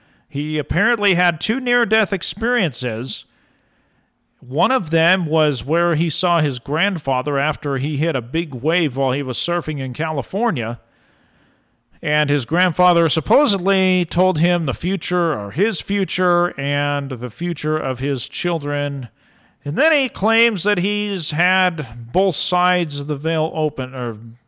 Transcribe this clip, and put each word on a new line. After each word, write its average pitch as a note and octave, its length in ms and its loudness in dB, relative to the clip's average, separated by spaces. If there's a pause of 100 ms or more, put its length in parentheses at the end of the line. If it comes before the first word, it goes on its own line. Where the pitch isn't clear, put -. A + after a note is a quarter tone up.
(280)
He D3+ 300 -4
apparently G3+ 560 2
had F3 260 2
two B3+ 200 -2
near-death A#3 520 0
experiences. D#3 1120 -4 (1120)
One D3+ 320 0
of F#3+ 180 0
them E3 360 4
was D3+ 380 2
where E3+ 300 2
he D#3+ 160 2
saw F3 300 2
his C#3 180 0
grandfather C#3+ 800 0
after C#3+ 400 -2
he D3 180 -2
hit D3+ 200 0
a A#2+ 60 -2
big C#3+ 320 -4
wave D3 420 0
while C3+ 160 0
he C#3+ 100 -2
was B2+ 160 -6
surfing D#3+ 400 -4
in C3 140 -6
California. D3+ 880 -4 (1200)
And D3+ 260 0
his C#3+ 160 2
grandfather F3 640 4
supposedly F#3+ 960 2
told F3+ 340 2
him F3 280 2
the B2+ 80 -2
future, F3+ 580 -2
or G#2 200 -6
his G3 280 0
future, F3+ 800 0
and C#3+ 500 -2
the A#2+ 200 -6
future D#3 480 -2
of C3 220 -4
his C#3 280 -2
children. C#3+ 800 -4 (560)
And C#3+ 120 -4
then D4+ 140 4
he C#4 200 2
claims A3+ 520 2
that G3+ 160 2
he's G3+ 520 -2
had D#3+ 840 0
both F#3+ 240 2
sides F3+ 640 0
of C#3+ 80 -8
the D3 80 -2
veil D#3 380 0
open, D3 400 -2
or, A#2+ 240 -4 (300)